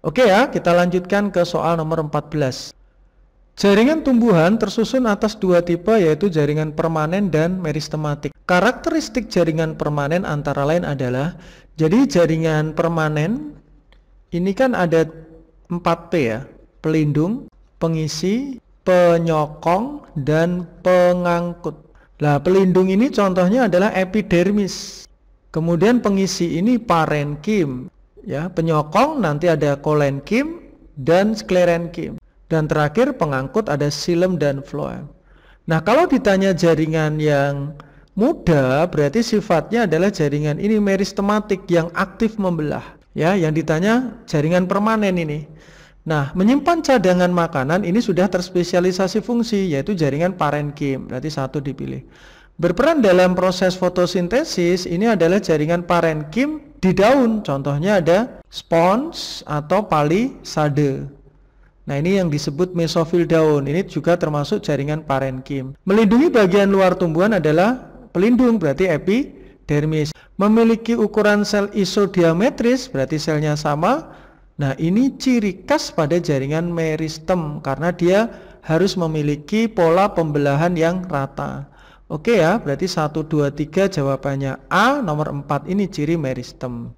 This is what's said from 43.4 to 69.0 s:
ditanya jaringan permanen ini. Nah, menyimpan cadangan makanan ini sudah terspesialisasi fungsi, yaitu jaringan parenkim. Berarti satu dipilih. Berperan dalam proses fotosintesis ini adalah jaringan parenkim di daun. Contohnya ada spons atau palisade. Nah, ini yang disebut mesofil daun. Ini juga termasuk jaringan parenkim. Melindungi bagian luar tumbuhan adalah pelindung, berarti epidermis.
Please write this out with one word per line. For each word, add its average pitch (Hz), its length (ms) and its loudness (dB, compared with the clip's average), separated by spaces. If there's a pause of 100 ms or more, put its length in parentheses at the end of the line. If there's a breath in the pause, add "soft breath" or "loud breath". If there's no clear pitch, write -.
ditanya 185 720 -2
jaringan 170 400 0
permanen 202 480 0
ini. 151 320 -4 (560 loud breath)
Nah, 147 320 -4
menyimpan 285 480 2
cadangan 180 480 4
makanan 165 560 0
ini 202 160 0
sudah 180 240 0
terspesialisasi 180 960 -2
fungsi, 220 480 -2
yaitu 139 240 -2
jaringan 160 400 -2
parenkim. 147 720 -4
Berarti 135 240 -8
satu 135 320 -6
dipilih. 135 400 -10 (560 loud breath)
Berperan 233 400 2
dalam 185 400 4
proses 185 400 0
fotosintesis 180 1120 -2
ini 180 160 -2
adalah 185 320 2
jaringan 170 480 0
parenkim 170 960 -2
di 190 80 4
daun. 220 560 4
Contohnya 143 560 0
ada 180 480 0
spons 190 960 0
atau 151 400 -2
palisade. 147 1200 0 (840)
Nah, 143 100 -4
ini 185 240 2
yang 170 80 0
disebut 147 400 -2
mesofil 170 560 0
daun. 156 400 2
Ini 160 240 -2
juga 170 240 0
termasuk 156 480 -2
jaringan 147 400 -4
parenkim. 135 800 -6
Melindungi 226 480 4
bagian 202 400 4
luar 190 240 4
tumbuhan 185 400 0
adalah 180 560 0 (240)
pelindung, 226 480 4
berarti 151 240 0
epidermis. 156 1300 -2 (240 soft breath)